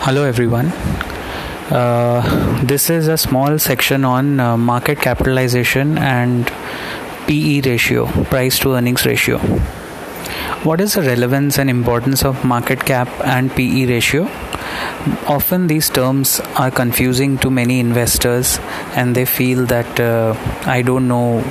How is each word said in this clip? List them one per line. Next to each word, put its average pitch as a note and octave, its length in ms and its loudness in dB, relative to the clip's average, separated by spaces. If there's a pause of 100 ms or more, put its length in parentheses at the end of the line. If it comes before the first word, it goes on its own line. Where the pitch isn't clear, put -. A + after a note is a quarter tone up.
Hello, C#3 180 2
everyone. A#2+ 440 2 (1040)
Uh, A#2+ 880 2
this C#3 280 0
is D#3+ 180 2
a D#3+ 80 2
small C#3+ 420 2
section C3+ 460 0
on, C3 340 2
uh, A#2+ 160 2
market A#2+ 440 0
capitalization C3 1000 0
and B2 560 0 (760)
P D3+ 100 2 (160)
E C#3+ 100 0
ratio, A#2+ 420 2 (280)
price B2+ 260 0
to C3+ 160 2
earnings B2 320 0
ratio. A#2+ 320 2 (1200)
What E3 200 2
is G#3 100 0
the G3+ 80 0
relevance C3+ 560 2
and C#3 140 2
importance B2 520 2
of C3 220 0
market B2 400 0
cap B2 240 0 (160)
and C3 320 0
P C3 80 2 (160)
E C3 60 2
ratio? B2 420 0 (1000)
Often F3 420 0
these D#3 200 0
terms C3 500 0 (160)
are C3 160 2
confusing B2+ 680 0
to C3 100 0
many B2+ 320 2
investors, A#2+ 760 0 (360)
and B2 200 2
they B2 100 2
feel B2+ 480 0
that, A#2+ 360 -2
uh, A2+ 260 2 (320)
"I B2+ 160 2
don't B2+ 260 2
know A#2+ 320 0 (100)